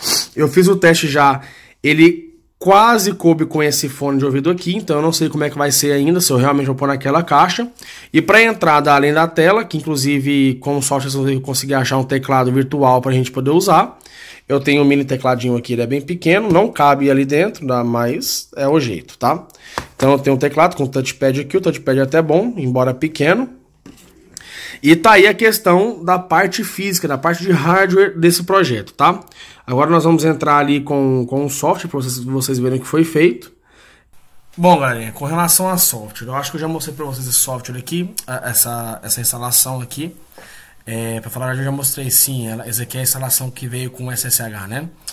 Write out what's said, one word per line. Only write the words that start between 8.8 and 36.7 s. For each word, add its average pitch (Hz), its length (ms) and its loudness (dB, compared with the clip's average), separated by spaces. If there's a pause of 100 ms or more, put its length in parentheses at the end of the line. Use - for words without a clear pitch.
além 143 180 4
da 160 160 2
tela, 180 380 2
que 165 100 -8
inclusive 139 840 0
com 143 160 -2
o 135 40 -2
software 139 280 -2
vocês 135 240 -2
vão 131 80 -2
conseguir 135 320 -4
achar 131 240 0
um 131 60 -2
teclado 135 460 0
virtual 135 520 2
pra 131 100 -2
gente 127 180 0
poder 131 200 -2
usar. 185 480 2 (500)
Eu 139 120 0
tenho 143 200 2
um 143 60 4
mini 139 180 4
tecladinho 127 540 -2
aqui, 120 160 -6
ele 117 80 -2
é 117 40 -4
bem 135 140 -4
pequeno, 180 500 0
não 202 220 4
cabe 143 380 2
ali 135 160 2
dentro, 156 400 -2
dá, 123 180 0
mas 120 720 -4
é 139 100 -2
o 151 140 2
jeito, 90 380 -6
tá? 151 280 -2 (480)
Então 135 180 2
eu 139 60 2
tenho 139 180 0
um - 20 -2
teclado 151 360 0
com 139 120 -2
touchpad 135 540 -2
aqui, 139 180 -4
o - 20 0
touchpad 156 380 -2
é 135 40 2
até 147 200 2
bom, 180 340 0
embora 127 380 0
pequeno. 156 560 -2 (1300)
E 151 140 6
tá 220 160 6
aí 196 140 8
a 214 80 2
questão 208 680 2
da 180 160 0
parte 180 460 0
física, 185 420 -6
da 139 120 -4
parte 170 240 -2
de 185 100 0
hardware 185 640 2
desse 170 240 2
projeto, 151 520 0
tá? 175 260 2 (460)
Agora 131 220 0
nós 165 160 4
vamos 160 220 4
entrar 147 320 2
ali 143 240 2
com, 135 440 0
com 139 200 -2
o - 20 -4
software 170 400 -2
pra 143 100 -6
vocês, 127 200 -6
vocês 131 400 -4
verem 127 200 -2
o 131 40 -8
que - 40 -16
foi 160 160 2
feito. 160 480 0 (1040)
Bom, 175 240 4
galerinha, 117 320 -2
com 123 140 -10
relação 170 460 0
a 180 80 -2
software, 113 500 -6
eu 127 60 -8
acho 139 160 -6
que 160 80 -10
eu - 20 -10
já 160 80 -4
mostrei 151 260 -8